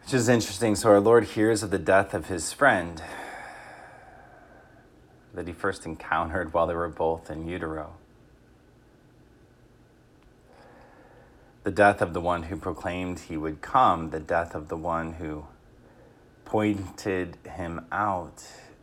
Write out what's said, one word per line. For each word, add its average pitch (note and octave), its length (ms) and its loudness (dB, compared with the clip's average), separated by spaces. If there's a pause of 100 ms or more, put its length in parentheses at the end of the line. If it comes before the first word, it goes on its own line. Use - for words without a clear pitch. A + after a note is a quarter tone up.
Which - 100 -6
is A#2+ 160 2
interesting. A2+ 480 4
So A2+ 140 4
our G2+ 100 10
Lord A#2 240 8
hears A2 380 2
of G2 80 -6
the F#2+ 80 0
death F#2+ 340 4
of F2 140 -4
his F2 260 -6
friend F2 500 2 (2250)
that F2 140 -8
he E2+ 80 -10
first F#2+ 320 -6
encountered E2 680 -4
while E2 140 2
they E2+ 80 -4
were E2+ 160 -2
both D#2+ 400 -4
in D#2+ 180 -8
utero. D#2+ 460 -8 (3750)
The G2+ 80 -2
death G2+ 320 6
of F2 100 -2
the F2 80 -2
one E2+ 240 0
who E2+ 140 -8
proclaimed F2+ 640 -6
he D#2+ 180 -8
would D2+ 240 -6
come, F2+ 480 2
the D2+ 100 -6
death E2+ 340 -2
of D#2 140 -10
the E2 80 -6
one E2 380 -4
who D#2 320 -10 (960)
pointed G2 1000 -2
him E2+ 440 -10
out F#2 560 -4 (360)